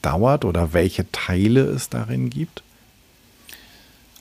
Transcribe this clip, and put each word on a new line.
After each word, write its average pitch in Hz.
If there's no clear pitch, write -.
dauert 113
oder 85
welche 90
Teile 107
es -
darin 123
gibt? 143